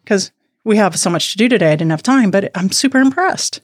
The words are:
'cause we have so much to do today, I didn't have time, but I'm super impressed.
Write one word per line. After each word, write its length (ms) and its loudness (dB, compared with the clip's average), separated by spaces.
'cause 240 -2
we 120 2
have 220 2
so 100 -2
much 240 -2
to 60 -8
do 100 2
today, 240 2
I 40 2
didn't 160 -2
have 100 -4
time, 280 2
but 240 0
I'm 160 -2
super 280 0
impressed. 640 -2